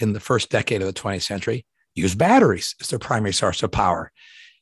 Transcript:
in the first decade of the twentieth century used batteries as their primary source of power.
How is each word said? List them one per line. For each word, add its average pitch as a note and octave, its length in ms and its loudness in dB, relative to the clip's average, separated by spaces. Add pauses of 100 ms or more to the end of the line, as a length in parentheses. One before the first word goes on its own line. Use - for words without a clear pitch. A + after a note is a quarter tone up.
in G#2+ 140 0
the G#2+ 60 -8
first - 300 0
decade G#2+ 300 0
of F#2+ 60 -2
the F#2+ 60 -4
twentieth G2 300 -6
century A2+ 420 -6 (300)
used F2+ 240 -2
batteries E3 640 4
as - 80 -10
their C3 100 -4
primary G#2+ 340 -2
source F#2+ 300 -2
of G#2 80 -2
power. E2+ 400 0 (520)